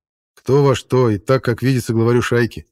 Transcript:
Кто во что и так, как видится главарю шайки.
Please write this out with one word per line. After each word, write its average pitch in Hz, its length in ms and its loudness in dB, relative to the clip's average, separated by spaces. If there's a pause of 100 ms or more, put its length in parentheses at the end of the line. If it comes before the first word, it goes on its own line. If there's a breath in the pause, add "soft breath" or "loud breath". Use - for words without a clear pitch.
(340)
Кто 139 300 0
во 135 100 2
что 127 360 0
и 101 80 -2
так, 131 260 -2
как 117 180 -4
видится 123 300 -2
главарю 113 300 2
шайки. 117 500 -4